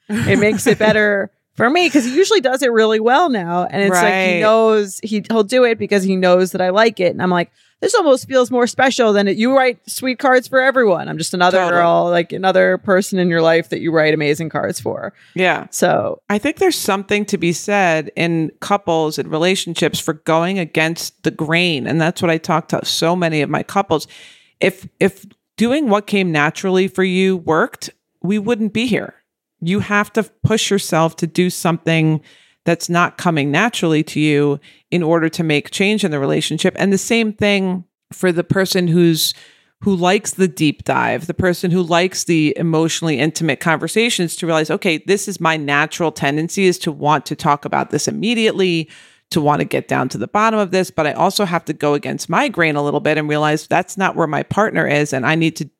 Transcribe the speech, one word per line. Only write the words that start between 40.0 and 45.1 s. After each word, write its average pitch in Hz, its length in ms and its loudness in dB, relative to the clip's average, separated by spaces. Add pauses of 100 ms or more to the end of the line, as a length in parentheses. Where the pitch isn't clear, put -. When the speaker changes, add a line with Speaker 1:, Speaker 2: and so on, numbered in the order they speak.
Speaker 2:
the 190 160 2
deep 151 360 -2
dive, 123 420 -2
the 170 80 -6
person 180 380 -2
who 185 100 2
likes 175 440 0
the 156 300 2
emotionally 160 640 0
intimate 156 420 -2
conversations, 170 760 -2
to - 100 -8
realize, 156 240 0
"Okay, 156 380 -2
this 196 200 0